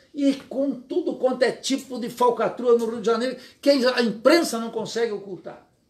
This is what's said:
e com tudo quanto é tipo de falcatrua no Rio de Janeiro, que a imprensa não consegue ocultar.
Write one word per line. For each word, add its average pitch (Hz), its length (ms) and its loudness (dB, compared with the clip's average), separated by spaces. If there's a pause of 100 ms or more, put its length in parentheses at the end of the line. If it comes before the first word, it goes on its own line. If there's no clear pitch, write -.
(120)
e 277 220 2
com 269 460 -4
tudo - 360 -4
quanto 254 260 0
é 240 80 4
tipo - 480 -6
de 226 100 -6
falcatrua 233 720 2
no 233 80 0
Rio 226 140 -6
de 190 60 -4
Janeiro, 233 300 0 (240)
que 277 100 4
a 254 300 4
imprensa 247 580 2
não 226 120 -8
consegue 214 420 -4
ocultar. 190 560 -14 (220)